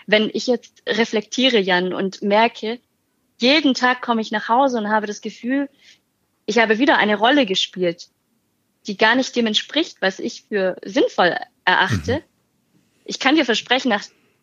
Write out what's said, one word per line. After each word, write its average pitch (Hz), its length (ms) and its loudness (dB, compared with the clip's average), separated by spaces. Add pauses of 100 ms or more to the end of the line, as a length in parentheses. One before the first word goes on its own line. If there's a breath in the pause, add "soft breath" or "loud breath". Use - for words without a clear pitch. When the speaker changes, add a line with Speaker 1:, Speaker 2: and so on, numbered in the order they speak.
Speaker 1:
wenn 214 260 2
ich - 140 -6
jetzt - 400 -4
reflektiere, 226 720 0
Jan, 185 340 0
und 190 300 -6
merke, 220 560 0 (600)
jeden 277 360 4
Tag 247 280 0
komme 226 200 -2
ich 214 80 -8
nach 214 180 -6
Hause 247 300 2
und 208 100 -4
habe 214 200 0
das 208 120 -10
Gefühl, 262 480 -4 (800 soft breath)
ich 214 120 0
habe 220 200 4
wieder 277 200 4
eine 208 180 2
Rolle 254 280 4
gespielt, 180 680 -4 (760)
die 202 100 -8
gar 220 200 4
nicht 262 180 -2
dem 240 120 0
entspricht, 240 540 -4
was 190 200 -2
ich - 280 -10
für 190 360 -2
sinnvoll 202 500 0 (300)
erachte. 180 520 0
Speaker 2:
Mhm. 330 60 -6 (840)
Speaker 1:
Ich - 120 -10
kann 262 160 2
dir 311 100 4
versprechen, 247 460 -2
nach 202 140 -2 (380)